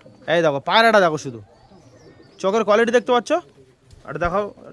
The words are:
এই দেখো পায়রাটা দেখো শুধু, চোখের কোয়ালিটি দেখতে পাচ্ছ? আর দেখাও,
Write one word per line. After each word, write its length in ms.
এই 60
দেখো 180
পায়রাটা 400
দেখো 180
শুধু, 220
চোখের 260
কোয়ালিটি 280
দেখতে 200
পাচ্ছ? 200
আর 140
দেখাও, 360